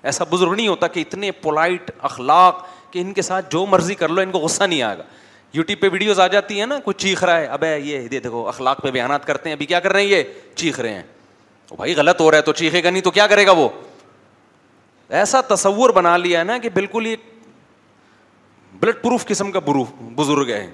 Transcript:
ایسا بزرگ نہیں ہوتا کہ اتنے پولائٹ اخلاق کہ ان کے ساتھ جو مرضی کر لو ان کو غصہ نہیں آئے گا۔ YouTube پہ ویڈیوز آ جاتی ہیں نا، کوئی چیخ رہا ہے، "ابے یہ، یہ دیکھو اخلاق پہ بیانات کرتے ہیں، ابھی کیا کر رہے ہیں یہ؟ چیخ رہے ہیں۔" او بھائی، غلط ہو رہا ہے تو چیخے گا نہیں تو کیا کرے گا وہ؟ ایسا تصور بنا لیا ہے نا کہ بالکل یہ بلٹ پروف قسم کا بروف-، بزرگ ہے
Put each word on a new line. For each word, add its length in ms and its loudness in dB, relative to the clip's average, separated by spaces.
ایسا 200 -4
بزرگ 300 0
نہیں 140 -2
ہوتا 200 0
کہ 120 -6
اتنے 320 -6
پولائٹ 600 -2
اخلاق 640 2
کہ 80 -8
ان 140 -6
کے 80 -2
ساتھ 300 -6
جو 140 0
مرضی 300 2
کر 140 -2
لو 120 0
ان 100 -4
کو 60 -4
غصہ 260 -2
نہیں 180 0
آئے 160 -4
گا۔ 60 -18
YouTube 220 -4
پہ 120 2
ویڈیوز 280 0
آ 80 6
جاتی 320 0
ہیں 60 -2
نا، 140 -6
کوئی 140 -6
چیخ 300 -2
رہا 140 4
ہے، 80 -2
"ابے 320 -4
یہ، 220 -8
یہ 80 -10
دیکھو 400 -6
اخلاق 340 -2
پہ 100 -4
بیانات 360 -4
کرتے 220 -4
ہیں، 60 -6
ابھی 100 -8
کیا 140 0
کر 120 -2
رہے 100 2
ہیں 60 0
یہ؟ 160 2
چیخ 240 -4
رہے 140 -4
ہیں۔" 100 -12
او 60 -18
بھائی، 200 -4
غلط 260 2
ہو 100 6
رہا 60 6
ہے 60 4
تو 100 0
چیخے 300 -2
گا 60 4
نہیں 120 -2
تو 100 0
کیا 160 4
کرے 180 6
گا 60 8
وہ؟ 180 6
ایسا 380 2
تصور 420 2
بنا 280 4
لیا 220 0
ہے 40 -2
نا 140 -2
کہ 120 -6
بالکل 380 -4
یہ 80 -4
بلٹ 300 -2
پروف 220 0
قسم 260 -4
کا 80 -2
بروف-، 420 -2
بزرگ 480 -2
ہے 240 -6